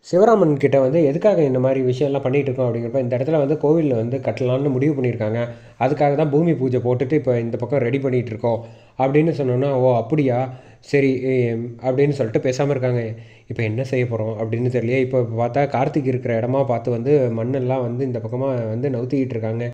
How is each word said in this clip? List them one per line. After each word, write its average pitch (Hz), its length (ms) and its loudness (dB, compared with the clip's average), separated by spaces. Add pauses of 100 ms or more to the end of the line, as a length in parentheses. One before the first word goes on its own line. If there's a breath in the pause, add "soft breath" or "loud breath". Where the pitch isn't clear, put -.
சிவராமன் 190 480 4
கிட்ட 135 240 2
வந்து, 135 240 2
"எதுக்காக 165 380 2
இந்த 131 180 2
மாதிரி 135 240 2
விஷயம்லாம் 135 400 0
பண்ணிட்டு 131 260 0
இருக்கோம்?" 127 180 0
அப்படிங்கிறப்ப, 117 340 -2
"இந்த 123 120 -2
இடத்துல 151 240 0
வந்து 143 200 2
கோவில் 151 360 2
வந்து 120 280 -2
கட்டலாம்னு 131 500 0
முடிவு 139 220 2
பண்ணியிருக்காங்க, 113 460 -2 (400 loud breath)
அதுக்காக 143 360 2
தான் 151 160 0
பூமி 160 240 4
பூஜை 123 240 0
போட்டுட்டு 123 380 0
இப்போ 127 220 0
இந்த 113 180 -4
பக்கம் 127 240 -2
ரெடி 120 180 0
பண்ணிட்டு 127 320 -2
இருக்கோம்" 110 280 -2 (400 loud breath)
அப்படின்னு 147 340 2
சொன்னோன்னா, 131 420 0
"ஓ 127 200 2
அப்படியா, 120 420 0 (480 loud breath)
சரி," 139 240 2 (180)
எம், 120 360 0 (180)
அப்படின்னு 135 320 2
சொல்லிட்டு 135 280 0
பேசாம 139 300 0
இருக்காங்க. 123 300 0 (460 loud breath)
"இப்போ 117 160 -4
என்ன 110 200 -2
செய்ய 127 220 0
போறோம்?" 110 300 -4
அப்படின்னு 113 360 -2
தெரியலையே. 123 300 0
இப்போ 127 200 0 (100)
பார்த்தா 120 380 0
கார்த்திக் 135 380 0
இருக்கிற 123 280 -2
இடமா 123 300 0
பார்த்து 120 260 -2
வந்து 120 220 0 (220)
மண்ணெல்லாம் 127 480 -2
வந்து 120 220 -4
இந்த 120 160 -6
பக்கமா 123 280 -4 (200)
வந்து 120 200 -2
நவுத்திக்கிட்டு 123 460 -2
இருக்காங்க. 113 380 -4